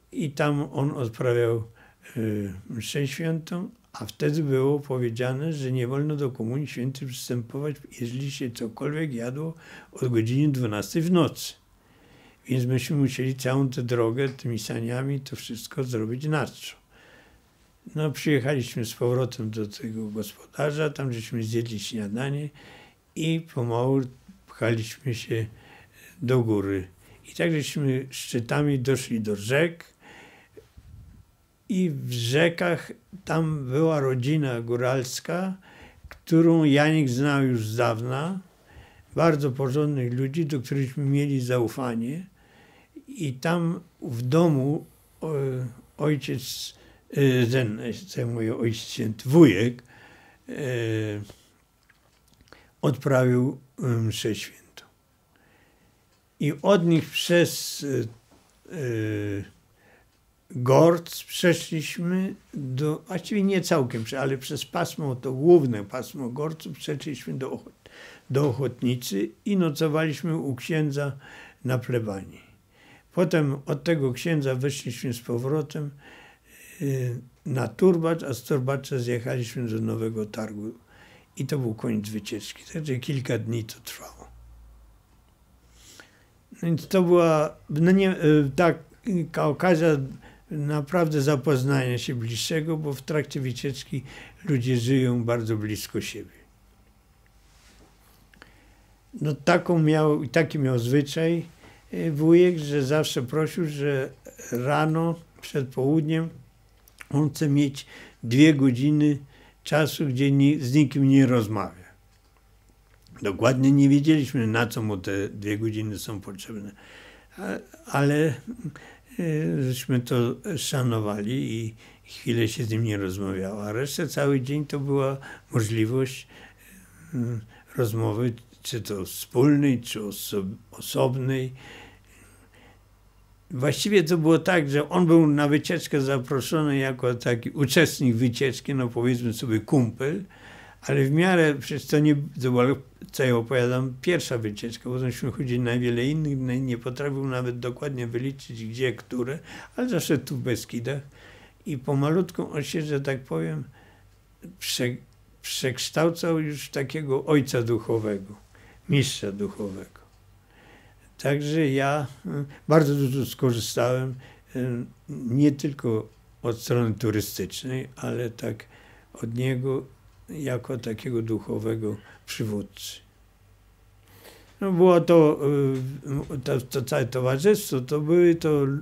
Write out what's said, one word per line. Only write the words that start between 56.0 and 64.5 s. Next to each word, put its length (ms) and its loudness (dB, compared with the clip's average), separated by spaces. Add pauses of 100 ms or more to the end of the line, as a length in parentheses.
I 120 0 (100)
od 240 4
nich 240 2
przez, 720 0
e, 920 -8
e, 800 -4 (920)
Gorc 720 4
przeszliśmy 1080 -2 (200)
do, 520 -4
właściwie 360 -2
nie 180 4
całkiem, 440 0
prze-, 160 -6
ale 180 0
przez 260 -8